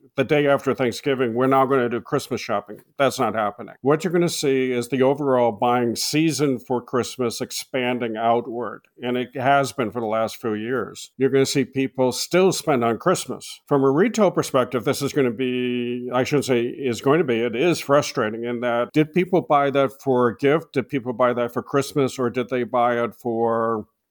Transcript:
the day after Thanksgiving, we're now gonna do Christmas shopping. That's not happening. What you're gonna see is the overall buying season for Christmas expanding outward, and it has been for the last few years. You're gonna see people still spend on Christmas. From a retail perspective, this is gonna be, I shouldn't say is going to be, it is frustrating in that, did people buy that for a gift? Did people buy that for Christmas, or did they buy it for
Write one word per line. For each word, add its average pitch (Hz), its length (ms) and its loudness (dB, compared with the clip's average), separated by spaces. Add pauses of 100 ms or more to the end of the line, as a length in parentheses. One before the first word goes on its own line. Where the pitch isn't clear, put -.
(160)
the 135 80 0
day 147 240 2
after 139 260 2
Thanksgiving, 123 600 -2
we're 123 140 2
now 135 180 4
gonna 123 240 2
do 113 120 -4
Christmas 127 400 -4
shopping. 104 380 -6 (180)
That's 139 220 0
not 110 140 0
happening. 104 480 -6
What 147 220 2
you're 175 100 -2
gonna 175 160 2
see 135 420 0
is 120 180 -2
the 131 120 0
overall 131 500 2
buying 120 440 0
season 147 640 0
for 120 220 -4
Christmas 120 600 -4
expanding 123 760 -4
outward, 117 680 -2 (140)
and 123 160 -2
it 123 180 -6
has 135 360 2
been 113 200 -4
for 123 80 -8
the 113 80 -4
last 110 300 -2
few 113 160 -4
years. 107 640 -6
You're 131 120 2
gonna 135 160 4
see 135 200 0
people 131 460 -2
still 180 400 2
spend 127 320 0
on 113 140 2
Christmas. - 720 -4
From 143 160 4
a 135 80 4
retail 202 400 4
perspective, 127 520 0
this 135 180 -2
is 139 120 -4
gonna 131 180 2
be, 123 840 -4
I 127 100 2
shouldn't 135 220 0
say 120 180 2
is 123 380 -4
going 143 180 4
to 175 60 0
be, 117 160 0
it 117 140 -2
is 160 240 2
frustrating 117 640 0
in 120 180 -4
that, 120 320 -2
did 156 200 2
people 180 280 2
buy 143 300 2
that 139 300 0
for 123 260 2
a 110 100 -2
gift? 143 360 0
Did 127 160 -4
people 127 240 -6
buy 123 200 2
that 120 200 -4
for 117 100 -4
Christmas, 135 560 -2
or 120 100 0
did 120 200 -4
they 123 140 -2
buy 120 400 0
it 113 120 -6
for 113 720 -2 (240)